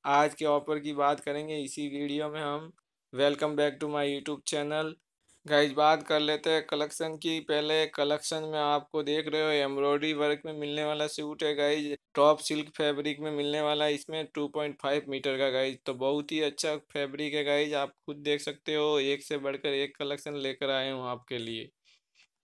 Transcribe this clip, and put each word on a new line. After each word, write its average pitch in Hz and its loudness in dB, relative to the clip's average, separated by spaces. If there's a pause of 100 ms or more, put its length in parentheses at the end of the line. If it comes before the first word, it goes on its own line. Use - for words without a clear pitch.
आज 147 6
के 156 -6
ऑफर 147 2
की 147 -6
बात 143 2
करेंगे 151 -4
इसी 147 -6
वीडियो 143 -4
में 151 -8
हम। 151 -6 (400)
Welcome 143 2
back 147 0
to 151 -2
my 147 0
YouTube 143 -4
channel। 151 -2 (540)
गाइज, 147 6
बात 151 6
कर 151 4
लेते 151 2
हैं 160 4
कलेक्शन 156 -4
की। 160 -2
पहले 151 2
कलेक्शन 151 0
में 156 -4
आपको 147 0
देख 151 0
रहे 151 0
हो 156 2
एम्ब्रॉयडरी 143 2
वर्क 147 0
में 156 -6
मिलने 147 -4
वाला 151 0
सूट 151 -6
है 151 2
गाइज, 147 2 (180)
टॉप 147 8
सिल्क 151 -4
फैब्रिक 147 -2
में 151 -6
मिलने 147 -2
वाला 151 2
है 147 2
इसमें 156 -6
टू 147 -4
पॉइंट 147 -4
फ़ाइव 143 0
मीटर 135 -2
का 135 4
गाइज। 131 0
तो 135 -2
बहुत 143 0
ही 156 0
अच्छा 151 -2 (120)
फैब्रिक 143 -4
है 147 0
गाइज, 147 2
आप 139 -2 (120)
खुद 147 -8
देख 147 0
सकते 151 -6
हो। 151 2
एक 139 0
से 147 -6
बढ़कर 139 -2
एक 139 -2
कलेक्शन 143 -6
लेकर 135 -2
आए 135 0
हूँ 127 -6
आपके 123 -6
लिए। 113 -8 (720)